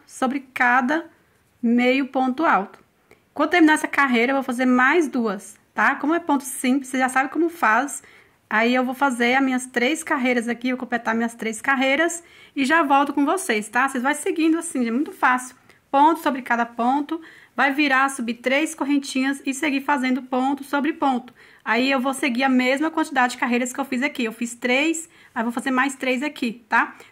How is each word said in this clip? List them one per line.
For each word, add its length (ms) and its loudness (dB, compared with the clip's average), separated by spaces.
sobre 360 -4
cada 560 0
meio 440 2
ponto 380 -2
alto. 340 0
Quando 180 -2
terminar 240 6
essa 120 0
carreira, 460 2
eu 20 0
vou 80 0
fazer 220 -2
mais 420 4
duas, 500 -4
tá? 220 2
Como 180 -2
é 60 2
ponto 240 0
simples, 460 -2
você 80 -4
já 100 2
sabe 220 0
como 200 0
faz... 540 0
Aí 240 2
eu 100 2
vou 100 -4
fazer 420 0
as 80 2
minhas 220 -2
três 380 -2
carreiras 440 0
aqui, 220 -4
vou 80 -2
completar 360 -4
minhas 220 -2
três 260 -8
carreiras 600 0
e 80 0
já 200 4
volto 300 2
com 120 2
vocês, 420 -2
tá? 200 0
Vocês 140 -4
vai 140 0
seguindo 420 0
assim, 300 -4
é 40 -2
muito 200 -2
fácil. 440 0
Ponto 300 4
sobre 200 -2
cada 240 0
ponto, 560 -2
vai 180 2
virar, 360 2
subir 260 -6
três 380 -2
correntinhas 720 -2
e 80 -4
seguir 280 -2
fazendo 400 0
ponto 420 -2
sobre 300 -2
ponto. 400 -2
Aí 280 0
eu 80 0
vou 140 -2
seguir 300 -2
a 60 2
mesma 400 2
quantidade 440 0
de 60 -10
carreiras 340 -2
que 60 -10
eu 40 -2
fiz 180 -4
aqui. 220 -4
Eu 80 -4
fiz 240 -8
três, 540 -2
aí 80 -2
vou 80 -4
fazer 200 -4
mais 240 0
três 280 -2
aqui, 460 -6
tá? 260 0